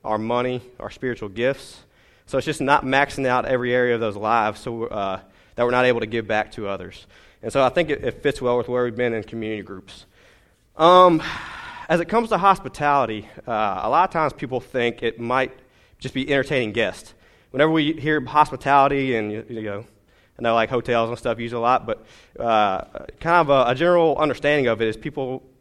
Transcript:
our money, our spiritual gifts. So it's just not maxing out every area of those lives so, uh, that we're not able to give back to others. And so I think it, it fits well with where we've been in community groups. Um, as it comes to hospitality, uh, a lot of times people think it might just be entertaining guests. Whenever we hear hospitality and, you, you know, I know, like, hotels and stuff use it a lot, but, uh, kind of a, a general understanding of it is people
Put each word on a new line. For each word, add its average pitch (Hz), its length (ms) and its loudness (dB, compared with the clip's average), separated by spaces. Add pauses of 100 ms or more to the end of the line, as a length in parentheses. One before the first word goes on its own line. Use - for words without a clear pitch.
our 107 120 -2
money, 123 440 -2 (180)
our 104 100 -12
spiritual 117 380 -8
gifts. 120 540 -4 (440)
So - 120 -4
it's 127 80 -2
just 151 160 -4
not 139 240 2
maxing 135 400 0
out 123 180 2
every 123 300 0
area 123 220 2
of 113 40 -4
those 107 160 -4
lives 107 460 0
so, 117 240 -8
uh, 98 340 -6 (360)
that 120 100 0
we're 123 60 0
not 123 120 2
able 123 160 2
to 120 60 -4
give 113 200 -6
back 107 280 -2
to 101 160 -8
others. 90 360 -12 (380)
And 113 80 -6
so 135 100 2
I 127 60 4
think 156 220 0
it, 143 120 -4
it 120 220 -6
fits 139 180 0
well 123 160 0
with 120 120 -4
where 123 160 0
we've 113 100 -6
been 123 180 -2
in 107 100 -6
community 110 380 -8
groups. 95 440 -18 (720)
Um, 175 440 8 (680)
as 165 100 2
it 175 60 -2
comes 226 240 -2
to 214 80 0
hospitality, 143 920 2 (180)
uh, 107 380 -2
a 110 60 -2
lot 170 180 4
of - 60 -10
times 156 180 0
people 131 300 -8
think 120 420 -4
it 113 160 -4
might 127 320 -2 (480)
just - 140 -10
be 135 180 -4
entertaining 127 400 0
guests. 101 420 -4 (380)
Whenever 151 200 2
we 156 200 0
hear 151 320 -2
hospitality 139 920 2
and, 107 160 -4
you, 113 160 -10
you 113 140 -10
know, 104 200 -8 (560)
I 123 40 -8
know, 117 100 2
like, 113 160 2
hotels 117 400 0
and 120 80 -8
stuff 117 220 -4
use 117 120 -8
it 120 60 -8
a - 20 -4
lot, 120 260 2
but, 110 200 -8 (340)
uh, 107 680 0 (140)
kind 170 220 4
of 143 80 0
a, 131 220 4
a 131 40 0
general 165 420 4
understanding 143 500 2
of 113 140 0
it 113 60 2
is 107 80 -2
people 131 480 -8 (180)